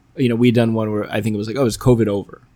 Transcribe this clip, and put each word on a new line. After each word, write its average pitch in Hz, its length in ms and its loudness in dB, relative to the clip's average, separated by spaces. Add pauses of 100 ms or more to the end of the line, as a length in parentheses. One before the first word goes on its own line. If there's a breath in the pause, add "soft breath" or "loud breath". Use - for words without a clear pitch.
(160)
you 127 120 0
know, 117 80 -2
we 120 140 4
done 113 240 2
one 110 160 -4
where 104 200 -4
I 110 100 -4
think 107 140 -4
it 104 40 -4
was 107 80 -6
like, 113 100 -8
"Oh, 135 100 0
is 104 120 -2
covid 113 300 4
over?" 101 340 -6 (140)